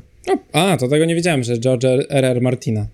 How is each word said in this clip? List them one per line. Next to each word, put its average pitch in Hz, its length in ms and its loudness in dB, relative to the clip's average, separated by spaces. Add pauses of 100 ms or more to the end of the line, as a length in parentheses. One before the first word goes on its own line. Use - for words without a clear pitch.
(280)
No, 370 120 0 (120)
a, 170 260 2
to 127 100 -2
tego 151 180 2
nie 165 100 0
wiedziałem, 165 280 0
że 120 120 -2
George'a 127 540 0
R 139 160 2
R 123 160 0
Martina. 113 520 -2